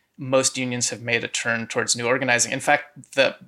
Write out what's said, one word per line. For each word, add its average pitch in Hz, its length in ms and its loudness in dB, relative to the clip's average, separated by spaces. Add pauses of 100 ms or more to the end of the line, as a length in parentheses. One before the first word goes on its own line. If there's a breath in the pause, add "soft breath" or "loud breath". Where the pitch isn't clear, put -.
(200 soft breath)
most 131 380 0
unions 123 320 -2
have 104 140 -10
made 117 200 0
a 113 40 -4
turn 117 400 -4
towards 117 280 -2
new 120 120 -2
organizing. 120 440 2
In 131 80 -4
fact, - 540 -2
the 131 220 4 (120)